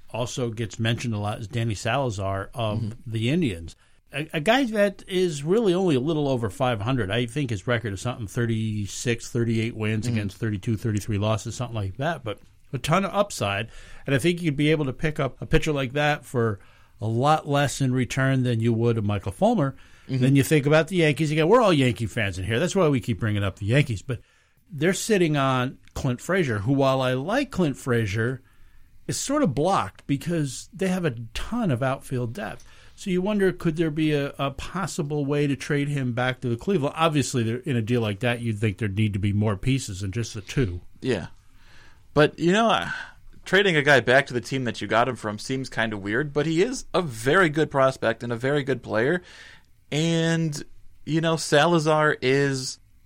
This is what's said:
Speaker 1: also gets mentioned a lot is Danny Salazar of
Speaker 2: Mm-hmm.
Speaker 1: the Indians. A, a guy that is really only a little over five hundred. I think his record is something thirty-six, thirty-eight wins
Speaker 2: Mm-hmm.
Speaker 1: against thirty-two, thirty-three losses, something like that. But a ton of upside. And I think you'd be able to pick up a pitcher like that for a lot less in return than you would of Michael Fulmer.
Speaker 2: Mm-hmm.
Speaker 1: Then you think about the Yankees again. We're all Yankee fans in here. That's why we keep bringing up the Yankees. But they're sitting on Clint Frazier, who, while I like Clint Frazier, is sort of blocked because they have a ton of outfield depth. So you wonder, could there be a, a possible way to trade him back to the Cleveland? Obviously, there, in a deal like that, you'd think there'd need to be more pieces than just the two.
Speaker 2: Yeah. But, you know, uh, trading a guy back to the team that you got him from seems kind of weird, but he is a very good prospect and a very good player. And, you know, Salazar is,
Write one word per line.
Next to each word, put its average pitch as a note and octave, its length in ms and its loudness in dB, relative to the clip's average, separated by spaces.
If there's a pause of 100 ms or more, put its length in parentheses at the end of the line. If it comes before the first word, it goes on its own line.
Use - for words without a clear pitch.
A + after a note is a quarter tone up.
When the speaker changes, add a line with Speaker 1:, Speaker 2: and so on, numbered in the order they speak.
(100)
Speaker 1:
also A#2+ 400 -4
gets A2 280 -8
mentioned A#2 340 0
a G#2+ 60 -2
lot G#2 220 -4
is G#2+ 80 -10
Danny A#2 260 -2
Salazar G2+ 800 -2
of G#2+ 240 -2
Speaker 2:
Mm-hmm. G#2 120 -4 (200)
Speaker 1:
the A2 200 0
Indians. G2+ 440 -2 (380)
A, C#3+ 220 -6
a E3 60 0
guy A3 260 4
that G3+ 420 0
is F3+ 340 0
really F#3+ 320 4
only F3+ 220 2
a A#2+ 40 4
little D3+ 280 0
over A#2 220 0
five B2 320 -2
hundred. A#2 280 0
I A#2+ 160 0
think B2+ 240 -4
his G#2 160 -4
record A#2 280 0
is F#2 60 -10
something A#2+ 280 -6
thirty-six, A2 1040 -2
thirty-eight A#2 420 0
wins G#2+ 320 -2
Speaker 2:
Mm-hmm. A#2+ 100 0
Speaker 1:
against G#2 200 -4
thirty-two, G#2+ 400 -2
thirty-three G#2 420 -2
losses, A2 380 -2
something A#2+ 180 -8
like G2 220 -6
that. D#3 260 -4
But G#2+ 160 -8 (340)
a B2+ 60 -6
ton E3+ 260 2
of G3 80 -6
upside. A2+ 580 -2 (360)
And C3+ 80 2
I C3+ 40 2
think E3+ 220 2
you'd D#3 160 0
be D3 140 2
able D3+ 140 2
to B2+ 80 -2
pick D3+ 260 -4
up C3+ 240 -4
a A#2+ 40 -10
pitcher D#3+ 260 2
like C3+ 220 -2
that D3 300 0
for A2+ 360 -2 (400)
a G#2+ 80 -4
lot C#3+ 400 2
less C#3+ 320 0
in C3 120 2
return C3 520 0
than A#2+ 160 0
you A#2 120 2
would A2+ 260 2
of G#2+ 60 -2
Michael G#2 280 -2
Fulmer. F#3 420 2 (340)
Speaker 2:
Mm-hmm. C3 140 0
Speaker 1:
Then C3+ 140 6
you C3+ 80 6
think D3+ 200 4
about D3+ 220 4
the F#3 120 -4
Yankees D3+ 340 2
again. D3+ 160 2
We're A#3 120 8
all G#3 120 6
Yankee B2+ 340 2
fans G2 320 -4
in F#2+ 60 -6
here. A2+ 160 0
That's F3 160 0
why F#3 120 6
we C3+ 120 2
keep A2 180 -4
bringing G#2 240 -2
up G2 160 -4
the G2 80 -6
Yankees. A#2+ 360 2
But A#2 180 -8 (500)
they're D#3+ 240 0
sitting F3 420 2
on C3+ 420 0 (160)
Clint B2 260 -2
Frazier, D#3+ 400 0
who, A2 120 0
while C3+ 280 4
I B2+ 140 2
like G3 360 -2
Clint D3+ 260 0
Frazier, A#2 640 -2 (640)
is - 120 -4
sort D4 240 0
of E3 120 2
blocked C#3+ 520 -2
because D3 640 -4
they F#3 160 -4
have F#3 160 0
a C3 120 -2 (180)
ton A3 360 -2
of A#2+ 120 0
outfield C3 500 -4
depth. A2 320 -10 (320)
So - 140 -8
you F3+ 120 2
wonder, G3 300 2
could E3+ 240 -2
there E3 140 2
be D3+ 240 0
a, C#3+ 240 0
a C#3 140 -2
possible D3+ 760 -4
way D3 200 2
to C#3 100 2
trade C#3+ 320 -2
him C3+ 240 -2
back B2 280 -2
to B2+ 80 -4
the A#2 80 0
Cleveland? D3+ 400 0
Obviously, D3 460 2
there, A2+ 160 -2
in C3+ 180 -2
a A#2 60 0
deal A#2+ 180 2
like G#2+ 200 -2
that, A#2+ 200 0
you'd A#2 180 -2
think G#2+ 200 0
there'd G2+ 180 -2
need G#2+ 180 2
to G2+ 40 -2
be G2+ 140 0
more G#2 240 2
pieces A#2+ 440 -2
than G2+ 120 -6
just A2+ 220 -6
the A2 60 -8
two. F#2 400 -2 (200)
Speaker 2:
Yeah. G2+ 260 -2 (880)
But, D3 240 4
you E3+ 140 2
know, A3 180 4
uh, G2+ 200 0 (540)
trading F#3+ 320 4
a D3 60 4
guy C#3 180 6
back B2 280 4
to C3 60 -10
the A#2+ 60 0
team C3 240 -6
that A2+ 160 -6
you G#2 60 -6
got A2 220 2
him B2 80 -6
from G#2+ 220 -6
seems C3 300 -6
kind A2+ 240 -2
of G2+ 100 -6
weird, A#2+ 300 -2
but D3 140 0
he E3 160 2
is B3+ 220 -2 (100)
a F3+ 80 2
very C#3+ 460 2
good D3+ 220 0
prospect C3 520 2
and A#2+ 100 -4
a A#2 40 -2
very C#3 260 0
good B2 200 -2
player. B2 400 0 (680)
And, E3 720 0 (420)
you D#3 160 0
know, D#3+ 160 2
Salazar D#3 840 4
is, C3+ 580 0 (280)